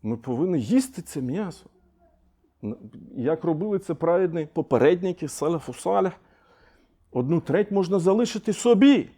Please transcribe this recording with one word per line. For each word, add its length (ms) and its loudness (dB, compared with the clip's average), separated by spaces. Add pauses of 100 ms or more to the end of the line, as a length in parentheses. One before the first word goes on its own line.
ми 140 -4
повинні 440 -2
їсти 420 0
це 180 -10
м'ясо. 460 -8 (1500)
Як 280 -2
робили 340 -2
це 160 -6
праведні 580 0
попередники, 760 2
салафу 440 -4
саліх, 400 0 (960)
одну 300 0
треть 300 -2
можна 280 0
залишити 540 0
собі 640 4